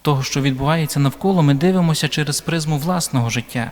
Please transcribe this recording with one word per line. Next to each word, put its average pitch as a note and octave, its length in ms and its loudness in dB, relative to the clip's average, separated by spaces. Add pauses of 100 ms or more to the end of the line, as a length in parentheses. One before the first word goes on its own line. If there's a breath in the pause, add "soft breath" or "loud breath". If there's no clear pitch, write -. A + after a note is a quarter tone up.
того, C#3 220 0
що C#3 180 -4
відбувається C#3+ 580 0
навколо, E3 440 2
ми C#3+ 100 6
дивимося E3 540 2
через D3 340 -2
призму D#3 360 -2
власного C#3 520 -2
життя. A#2 420 -6